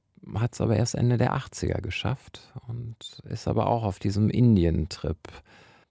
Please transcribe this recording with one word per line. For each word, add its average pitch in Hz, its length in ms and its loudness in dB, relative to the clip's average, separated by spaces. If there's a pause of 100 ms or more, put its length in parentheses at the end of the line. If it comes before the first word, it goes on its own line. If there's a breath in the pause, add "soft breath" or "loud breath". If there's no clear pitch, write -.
(340)
hat's 110 280 -2
aber 113 140 4
erst 117 180 0
Ende 120 240 2
der 123 160 2
achtziger - 480 -4
geschafft - 680 -8 (160)
und 117 300 -10 (320)
ist - 180 -8
aber 110 220 0
auch 113 160 2
auf 98 140 -2
diesem 101 320 2
Indien-Trip 85 880 2 (720 soft breath)